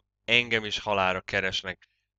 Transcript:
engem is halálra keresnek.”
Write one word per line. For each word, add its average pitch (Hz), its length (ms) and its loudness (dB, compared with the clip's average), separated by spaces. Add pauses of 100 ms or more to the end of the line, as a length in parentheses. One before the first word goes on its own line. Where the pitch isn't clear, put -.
(240)
engem 117 420 2
is 104 140 -6
halálra 92 420 0
keresnek.” 92 680 -4 (300)